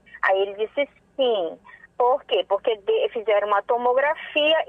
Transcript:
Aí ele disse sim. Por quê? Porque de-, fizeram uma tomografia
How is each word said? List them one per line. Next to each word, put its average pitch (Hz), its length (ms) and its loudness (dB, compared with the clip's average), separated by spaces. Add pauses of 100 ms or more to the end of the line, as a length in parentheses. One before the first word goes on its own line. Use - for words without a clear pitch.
(240)
Aí 190 180 2
ele 202 240 -2
disse 277 240 -4 (260)
sim. 202 440 -2 (380)
Por 247 260 2
quê? 262 240 -2
Porque 220 300 -2
de-, 220 320 0
fizeram 208 400 0
uma 202 140 2
tomografia 285 1040 0